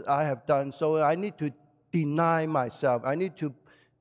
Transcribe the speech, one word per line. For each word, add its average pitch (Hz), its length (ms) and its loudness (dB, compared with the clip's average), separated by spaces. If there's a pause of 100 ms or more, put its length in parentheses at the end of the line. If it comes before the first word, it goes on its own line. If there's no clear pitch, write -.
I 143 180 2
have 139 200 -4
done. 139 280 0
So 156 280 0
I 151 140 4
need 196 240 -6
to 147 120 -4 (400)
deny 160 540 2
myself. 131 580 0
I 131 120 -2
need 180 240 -4
to 147 160 -6 (460)